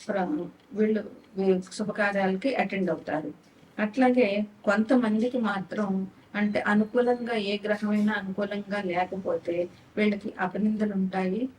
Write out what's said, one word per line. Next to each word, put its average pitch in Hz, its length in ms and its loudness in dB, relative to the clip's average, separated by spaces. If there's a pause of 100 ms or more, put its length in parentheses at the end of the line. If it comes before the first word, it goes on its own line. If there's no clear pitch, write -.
ప్ర-, 180 380 -2 (280)
వీళ్ళు 214 300 2 (340)
వీ-, 190 240 4 (120)
శుభకార్యాలకి 202 840 0
అటెండ్ 190 340 0
అవుతారు. 156 440 -4 (460)
అట్లాగే 214 680 2 (200)
కొంతమందికి 220 720 2
మాత్రం, 202 680 -2 (280)
అంటే 208 240 0
అనుకూలంగా, 233 760 2
ఏ 208 300 0
గ్రహమైనా 208 480 2
అనుకూలంగా 202 680 -4
లేకపోతే 175 880 -2 (280)
వీళ్ళకి 208 420 0
అపనిందలు 208 540 0
ఉంటాయి. 190 640 -2